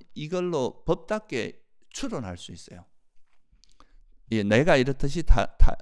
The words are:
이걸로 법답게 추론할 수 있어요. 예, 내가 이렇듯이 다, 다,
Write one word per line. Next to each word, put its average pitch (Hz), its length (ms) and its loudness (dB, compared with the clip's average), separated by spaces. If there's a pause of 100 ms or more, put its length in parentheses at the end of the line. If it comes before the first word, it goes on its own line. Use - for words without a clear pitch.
(140)
이걸로 160 680 -8
법답게 123 800 -8 (280)
추론할 117 460 -10
수 - 160 -18
있어요. 87 320 -20 (1500)
예, 110 100 -4
내가 127 340 2
이렇듯이 139 460 -2
다, - 340 4
다, - 260 8